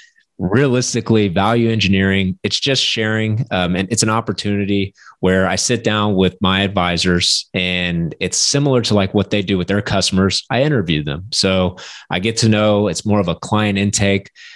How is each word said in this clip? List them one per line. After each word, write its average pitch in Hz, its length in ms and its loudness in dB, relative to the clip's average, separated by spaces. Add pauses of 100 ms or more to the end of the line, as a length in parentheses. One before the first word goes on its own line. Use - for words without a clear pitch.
(380)
realistically, 113 920 2
value 110 420 2
engineering, 98 760 2
it's 104 160 -2
just 135 240 0
sharing. 110 680 -2
Um, 90 240 0
and 95 160 -2
it's 113 120 0
an 110 60 0
opportunity 101 840 -2 (280)
where 92 260 4
I 87 80 0
sit 110 280 -2
down 107 320 0
with 92 260 2
my 95 200 2
advisors, 90 920 0
and 90 680 -2
it's 92 180 -4
similar 139 440 2
to, 107 120 -2
like, 98 200 0
what 101 160 0
they 104 120 0
do 95 160 -2
with 87 100 -4
their 101 140 0
customers. 95 680 0
I 123 140 0
interview 87 400 0
them. 78 280 -6
So 92 460 0 (320)
I 90 100 -2
get 110 180 -2
to 113 120 2
know, 107 400 2
it's - 160 -6
more 104 140 2
of 92 80 0
a 85 80 -2
client 107 420 -2
intake. 101 540 0 (240)